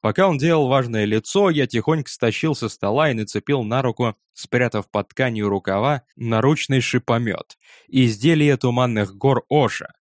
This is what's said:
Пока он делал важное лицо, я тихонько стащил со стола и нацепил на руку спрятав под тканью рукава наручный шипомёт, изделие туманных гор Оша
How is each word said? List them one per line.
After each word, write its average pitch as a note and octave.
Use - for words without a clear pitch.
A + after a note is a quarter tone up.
Пока -
он D#3
делал D3+
важное A#2+
лицо, C#3
я D3
тихонько C#3+
стащил C3+
со A2+
стола B2+
и A#2+
нацепил A2
на A#2+
руку A#2+
спрятав A#2+
под G2+
тканью A2+
рукава G2+
наручный B2+
шипомёт, A#2
изделие C3
туманных A#2+
гор B2+
Оша -